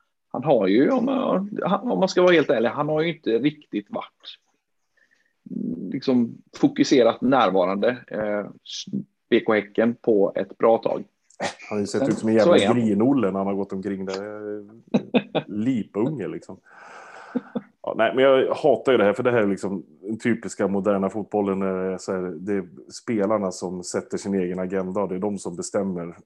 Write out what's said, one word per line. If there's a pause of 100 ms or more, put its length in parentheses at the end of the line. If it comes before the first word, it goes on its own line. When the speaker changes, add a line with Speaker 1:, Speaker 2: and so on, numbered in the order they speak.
(320)
Speaker 1:
han
har
ju,
om
man,
han,
om
man
ska
vara
helt
ärlig,
han
har
ju
inte
riktigt
varit (1500)
liksom (220)
fokuserat
närvarande, (200)
eh, (800)
B
K
Häcken
på
ett
bra
tag. (640)
Speaker 2:
Han
har
ju
sett
Speaker 1:
Men
Speaker 2:
ut
som
en
Speaker 1:
så
Speaker 2:
jävla
Speaker 1:
är
han. (100)
Speaker 2:
grinolle
när
han
har
gått
omkring
där. (840)
Speaker 1:
<laughs>
Speaker 2:
Lipunge,
liksom. (1300)
Ja,
nej,
men
jag
hatar
ju
det
här,
för
det
här
är
liksom (180)
den
typiska
moderna
fotbollen,
när
det
är
så
här,
det
är (240)
spelarna
som
sätter
sin
egen
agenda
och
det
är
de
som
bestämmer